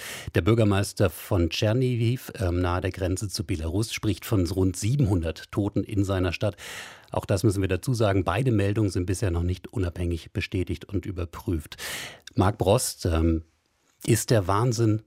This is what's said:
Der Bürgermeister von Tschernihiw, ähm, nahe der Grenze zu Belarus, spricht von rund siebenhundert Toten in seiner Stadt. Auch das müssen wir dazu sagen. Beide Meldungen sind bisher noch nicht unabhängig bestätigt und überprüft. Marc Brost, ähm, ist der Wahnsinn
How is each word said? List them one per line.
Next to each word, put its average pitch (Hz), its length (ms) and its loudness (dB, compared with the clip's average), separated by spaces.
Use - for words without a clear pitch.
Der 98 40 6
Bürgermeister 101 680 4
von 87 400 0
Tschernihiw, 120 680 0
ähm, 87 220 0
nahe 90 200 0
der 95 120 -2
Grenze 92 360 -2
zu - 160 -6
Belarus, 85 480 -2
spricht - 320 -2
von 95 220 2
rund 92 300 0
siebenhundert 101 720 0
Toten 101 320 0
in 101 220 -2
seiner 92 280 0
Stadt. 104 240 -2
Auch - 140 -4
das 98 180 0
müssen 98 180 2
wir 95 80 0
dazu 92 240 -2
sagen. 101 300 2
Beide 110 300 0
Meldungen 104 380 2
sind 90 160 -2
bisher 92 260 -2
noch 85 100 0
nicht 90 240 -2
unabhängig 87 680 -4
bestätigt 90 520 -4
und 92 220 -4
überprüft. 87 720 -6
Marc 104 200 4
Brost, - 480 2
ähm, 82 380 2
ist - 240 2
der 104 160 4
Wahnsinn 107 600 2